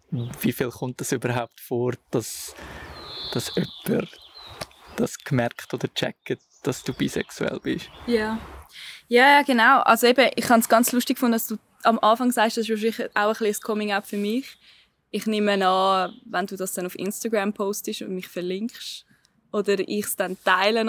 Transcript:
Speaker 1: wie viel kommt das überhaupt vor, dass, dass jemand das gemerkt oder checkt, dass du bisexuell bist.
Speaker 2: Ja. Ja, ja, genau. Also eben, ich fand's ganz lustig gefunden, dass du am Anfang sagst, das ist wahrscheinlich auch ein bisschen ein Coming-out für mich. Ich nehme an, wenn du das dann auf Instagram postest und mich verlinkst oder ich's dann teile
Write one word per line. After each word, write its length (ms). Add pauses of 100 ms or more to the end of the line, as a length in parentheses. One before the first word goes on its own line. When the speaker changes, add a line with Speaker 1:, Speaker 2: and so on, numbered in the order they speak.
(100)
Speaker 1:
wie 420
viel 180
kommt 320
das 100
überhaupt 480
vor, 320 (180)
dass, 440 (800)
dass 220
jemand 520 (880)
das 220
gemerkt 560
oder 180
checkt, 460 (240)
dass 220
du 100
bisexuell 680
bist. 300 (160)
Speaker 2:
Ja. 320 (680)
Ja, 300
ja, 40
genau. 380
Also 260
eben, 300
ich 100
fand's 220
ganz 240
lustig 240
gefunden, 160
dass 160
du 80 (260)
am 160
Anfang 320
sagst, 260
das 120
ist 20
wahrscheinlich 460
auch 100
ein 60
bisschen 240
ein 100
Coming-out 400
für 100
mich. 400 (540)
Ich 160
nehme 400
an, 480 (100)
wenn 220
du 100
das 180
dann 120
auf 120
Instagram 540
postest 500
und 120
mich 140
verlinkst 760 (480)
oder 340
ich's 300
dann 260
teile 460